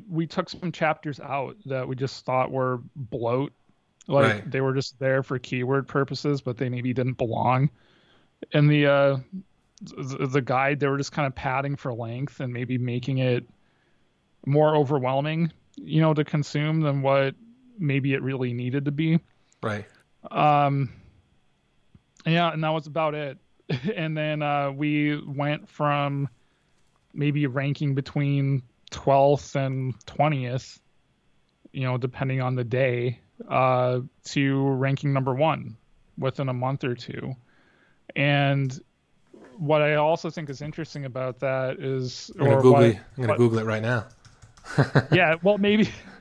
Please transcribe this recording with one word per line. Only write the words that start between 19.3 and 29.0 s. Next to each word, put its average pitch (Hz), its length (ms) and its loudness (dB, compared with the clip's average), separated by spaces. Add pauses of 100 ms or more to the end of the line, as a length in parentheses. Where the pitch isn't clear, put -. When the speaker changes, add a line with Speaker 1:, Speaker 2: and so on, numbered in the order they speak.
Speaker 2:
Right. 104 240 -4 (460)
Speaker 1:
Um, 143 600 2 (1300)
yeah, 165 260 2
and 160 120 -4
that 156 60 0
was 156 180 -2
about 156 260 -2
it. 147 240 -8 (320)
<laughs> 160 260 -4
And 156 220 -4
then, 151 240 -2
uh, 143 300 -2
we 147 500 0
went 143 480 -4
from 143 600 -2 (840)
maybe 147 340 0
ranking 139 480 -2
between 139 640 0 (300)
twelfth 139 640 4